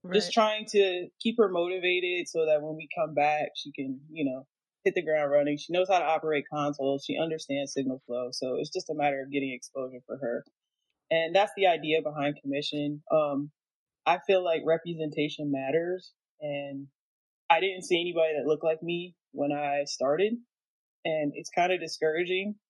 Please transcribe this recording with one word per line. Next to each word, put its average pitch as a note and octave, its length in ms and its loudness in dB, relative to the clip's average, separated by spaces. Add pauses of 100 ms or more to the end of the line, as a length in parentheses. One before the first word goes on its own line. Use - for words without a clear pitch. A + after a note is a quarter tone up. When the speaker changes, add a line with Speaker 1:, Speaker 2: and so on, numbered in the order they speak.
(140)
Speaker 1:
just G#3+ 180 2
Speaker 2:
Right. - 20 -6
Speaker 1:
trying G#3+ 380 2
to F#3 380 2 (120)
keep A3+ 180 0
her G#3 100 6
motivated F3+ 800 0
so E3 180 0
that D3+ 160 4
when D#3 140 -6
we D#3 200 -14
come D#3 180 0
back, D3 420 2
she D3 160 -10
can, C3+ 280 -6 (100)
you D#3 140 -2
know, C3+ 220 -4 (380)
hit F#3+ 100 2
the F3+ 80 0
ground D3+ 280 2
running. D3 260 4
She E3 160 -8
knows F#3 160 4
how F#3 100 4
to D#3 60 0
operate D#3 480 0
consoles. C#3+ 540 0
She - 100 -4
understands D3 560 -2
signal C3+ 340 -4
flow. B2 240 -4
So B2+ 280 -4
it's D3 120 -6
just F3+ 200 -6
a D3+ 40 -6
matter C#3+ 280 0
of C3+ 80 -12
getting C3+ 220 -2
exposure B2+ 540 -10
for C3+ 120 -8
her. B2 260 -4 (640)
And E3 240 2
that's G#3 220 4
the F#3+ 100 6
idea D#3+ 360 4
behind D3 380 -2
commission. D3 680 -2
Um, D3 400 2 (540)
I E3+ 220 4
feel F#3 160 4
like E3 220 0
representation D#3 840 -2
matters, E3 600 -2 (280)
and C#3+ 460 -6 (600)
I E3 120 4
didn't F#3 240 -2
see E3+ 160 2
anybody E3 360 0
that C3 100 -2
looked D3+ 180 0
like D#3+ 180 0
me F3 320 -4 (160)
when C#3+ 220 -2
I C#3+ 320 -2
started. D#3+ 480 0 (720)
And D#3 300 0
it's - 160 -12
kinda F3+ 280 4
discouraging. F3 760 -2 (140)